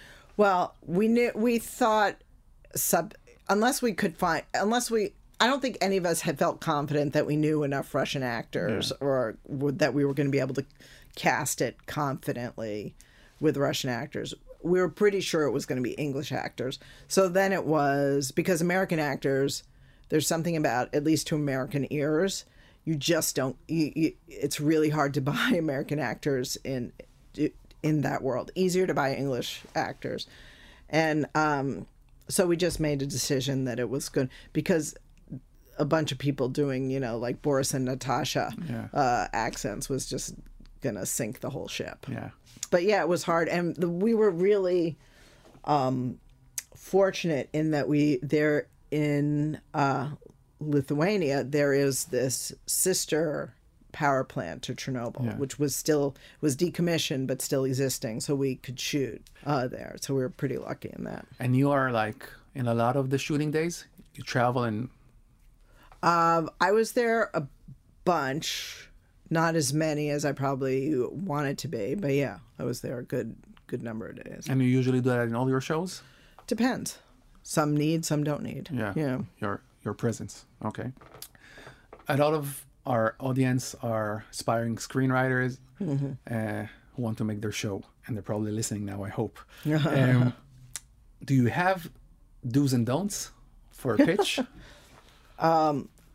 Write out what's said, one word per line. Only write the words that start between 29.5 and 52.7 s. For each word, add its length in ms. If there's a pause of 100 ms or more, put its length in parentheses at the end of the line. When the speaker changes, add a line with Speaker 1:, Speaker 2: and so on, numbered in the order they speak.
Speaker 1:
actors. 520 (640)
And, 460
um, 520 (420)
so 180
we 100
just 240
made 220
a 40
decision 580
that 140
it 120
was 180
good, 220 (220)
because 420 (840)
a 60
bunch 280
of 60
people 300
doing, 420
you 100
know, 180
like, 240
Boris 320
and 100
Natasha, 680 (160)
Speaker 2:
Yeah. 260
Speaker 1:
uh, 380
accents 560
was 180
just 280 (460)
gonna 260
sink 340
the 100
whole 180
ship. 400
Speaker 2:
Yeah. 220 (400)
Speaker 1:
But 140
yeah, 160
it 80
was 160
hard. 240
And 280
the, 120
we 260
were 160
really, 640 (680)
um, 540 (580)
fortunate 760
in 200
that 160
we, 340
there 460 (240)
in, 680 (140)
uh, 360 (480)
Lithuania, 840
there 300
is 320
this 440 (140)
sister 880 (400)